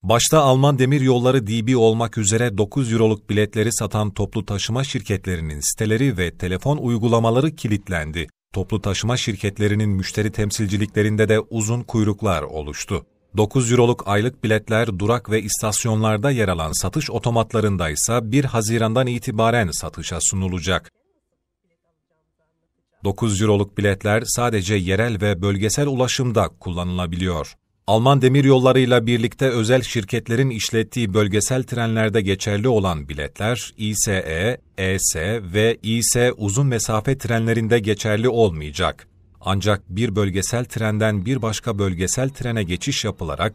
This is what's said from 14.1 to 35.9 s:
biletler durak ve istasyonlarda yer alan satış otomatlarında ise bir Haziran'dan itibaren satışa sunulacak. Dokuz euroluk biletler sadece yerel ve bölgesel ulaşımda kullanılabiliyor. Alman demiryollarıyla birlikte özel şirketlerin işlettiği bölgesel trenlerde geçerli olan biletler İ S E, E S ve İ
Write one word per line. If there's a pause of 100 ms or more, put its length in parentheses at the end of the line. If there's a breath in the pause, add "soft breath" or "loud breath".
biletler
durak
ve
istasyonlarda
yer
alan
satış
otomatlarında
ise
bir
Haziran'dan
itibaren
satışa
sunulacak. (2000)
Dokuz
euroluk
biletler
sadece
yerel
ve
bölgesel
ulaşımda (100)
kullanılabiliyor. (340)
Alman
demiryollarıyla
birlikte
özel
şirketlerin
işlettiği
bölgesel
trenlerde
geçerli
olan
biletler
İ
S
E, (200)
E
S (120)
ve
İ